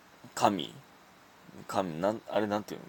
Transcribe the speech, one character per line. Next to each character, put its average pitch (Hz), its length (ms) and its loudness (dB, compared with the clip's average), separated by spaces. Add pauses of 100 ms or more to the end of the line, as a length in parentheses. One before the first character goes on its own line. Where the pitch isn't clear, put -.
(340)
神？ 90 400 2 (920)
神、 90 320 0
な 98 120 4
ん、 113 180 -4
あ 104 100 2
れ 107 60 2
な 104 140 0
ん - 20 -8
て - 100 -10
い - 60 -8
う - 20 -16
ん？ - 80 -16